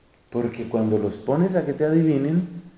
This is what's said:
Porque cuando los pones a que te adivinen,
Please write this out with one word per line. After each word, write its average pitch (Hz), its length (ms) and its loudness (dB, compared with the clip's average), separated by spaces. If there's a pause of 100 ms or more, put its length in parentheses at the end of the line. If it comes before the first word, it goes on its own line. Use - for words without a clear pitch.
(300)
Porque 117 380 -4
cuando 110 300 0
los 98 200 -2
pones 180 380 0
a 156 80 2
que 139 80 -4
te 151 120 0
adivinen, 156 640 2 (300)